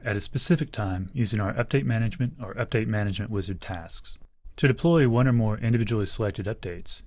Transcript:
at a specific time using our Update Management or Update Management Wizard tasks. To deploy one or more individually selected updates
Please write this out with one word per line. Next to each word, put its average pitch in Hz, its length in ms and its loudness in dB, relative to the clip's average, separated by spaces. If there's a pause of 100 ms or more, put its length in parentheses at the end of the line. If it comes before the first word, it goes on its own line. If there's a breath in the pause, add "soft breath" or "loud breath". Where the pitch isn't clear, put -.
at 104 120 -2
a 101 60 -2
specific - 500 0
time 92 420 -4
using 110 260 0
our 101 140 0
Update 135 300 0
Management 117 500 0 (100)
or 98 120 -10
Update 113 320 0
Management 104 420 -2
Wizard 98 320 -4
tasks. - 560 -8 (380)
To 147 120 4
deploy 151 400 4
one 120 200 4
or 127 60 4
more 110 260 2
individually 113 480 2
selected 101 400 -2
updates - 600 -8